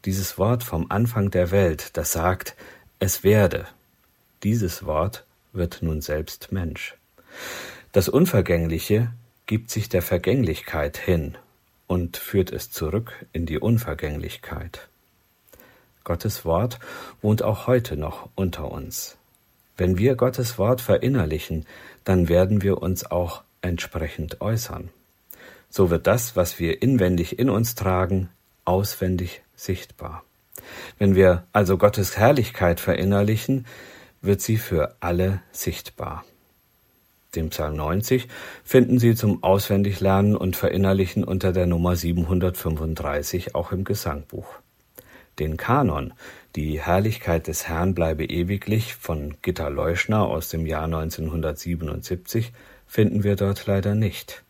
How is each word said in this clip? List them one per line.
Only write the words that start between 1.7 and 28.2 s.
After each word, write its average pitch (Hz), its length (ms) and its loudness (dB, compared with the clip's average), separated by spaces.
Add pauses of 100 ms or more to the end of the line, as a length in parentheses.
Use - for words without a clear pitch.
das 78 160 -4
sagt, 87 420 -2 (440)
"Es - 260 -2
werde", 101 420 4 (760)
dieses 101 440 0
Wort 78 380 -2 (280)
wird 87 300 -4
nun 78 180 -2
selbst - 520 -8
Mensch. 82 420 -6 (1000)
Das 95 160 4
Unvergängliche 90 1000 2 (360)
gibt 110 240 -2
sich 107 180 -4
der 90 140 0
Vergänglichkeit 87 920 0
hin 78 400 0 (520)
und 90 280 -2
führt - 360 -2
es - 180 -10
zurück 80 420 -4 (200)
in 85 140 -4
die 78 120 -4
Unvergänglichkeit. 78 1300 -4 (1160)
Gottes - 440 -4
Wort 95 340 0 (400)
wohnt 107 220 2
auch 104 240 -2
heute 120 300 2
noch - 380 -8
unter 87 380 -4
uns. - 460 -12 (580)
Wenn 92 220 2
wir 127 160 4
Gottes 123 420 0
Wort 120 240 2
verinnerlichen, 82 840 0 (380)
dann 90 240 4
werden 95 340 4
wir 98 200 2
uns 90 280 -4
auch 87 320 -2 (180)
entsprechend 82 800 -6
äußern. 110 480 -4 (800)
So 92 220 4
wird 85 160 2
das, 117 300 2
was 87 220 0
wir 82 220 -2
inwendig 92 580 2
in 127 120 2
uns 113 240 0
tragen, 92 560 0 (340)